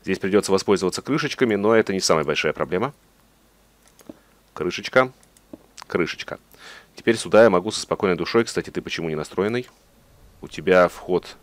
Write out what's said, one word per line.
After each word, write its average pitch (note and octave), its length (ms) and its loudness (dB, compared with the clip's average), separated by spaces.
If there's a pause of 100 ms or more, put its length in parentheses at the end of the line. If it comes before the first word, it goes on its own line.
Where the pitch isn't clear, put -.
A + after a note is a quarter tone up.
Здесь F#2+ 160 -4
придется G2 340 2
воспользоваться F#2+ 500 0
крышечками, C3 520 -2
но G#2 200 2
это G#2+ 180 2
не F#2+ 80 -2
самая D#2+ 240 2
большая D2+ 280 -2
проблема. F2+ 420 -4 (1600)
Крышечка. B2+ 600 -2 (760)
Крышечка. - 520 -6 (560)
Теперь A2+ 220 -2
сюда G#2 260 4
я A2+ 80 8
могу F#2 200 0
со - 100 -8
спокойной F2+ 360 -2
душой. A2+ 280 0
Кстати, - 260 -6
ты F2+ 100 -6
почему D#2+ 280 -8
не D#2 80 -4
настроенный? G#2 520 -4 (720)
У - 80 -16
тебя F2+ 400 4
вход - 540 -4